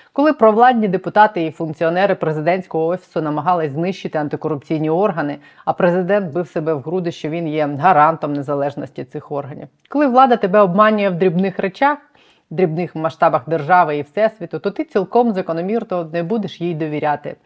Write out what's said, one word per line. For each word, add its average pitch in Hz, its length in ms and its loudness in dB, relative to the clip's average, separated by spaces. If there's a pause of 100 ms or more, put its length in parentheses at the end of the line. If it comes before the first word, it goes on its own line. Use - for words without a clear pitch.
(140)
коли 294 200 2
провладні 226 540 4
депутати 190 580 2
і 156 60 -4
функціонери 175 640 -2
президентського 160 680 -2
офісу 175 360 -4
намагались 156 500 -2
знищити 175 460 -6
антикорупційні 151 720 -4
органи, 160 480 -2 (280)
а 156 80 0
президент 180 600 0
бив 175 140 -4
себе 160 260 -4
в 139 80 -6
груди, 170 300 -6
що - 180 -8
він 170 180 -6
є 151 220 -2 (100)
гарантом 156 540 4
незалежності 143 680 -6
цих - 280 -14
органів. 143 360 -10 (220)
Коли 285 180 2
влада 247 280 6
тебе 208 240 2
обманює 208 500 4
в 180 60 -2
дрібних 185 440 0
речах, 269 380 0 (540)
дрібних 160 440 -2
масштабах 156 520 0
держави 156 500 2
і 147 40 -4
всесвіту, 202 580 -4
то 196 120 -4
ти 311 120 -4
цілком 233 500 0
закономірно 180 800 -4
не 170 100 -2
будеш 190 380 -6
їй 175 120 -2
довіряти, 151 640 -4 (100)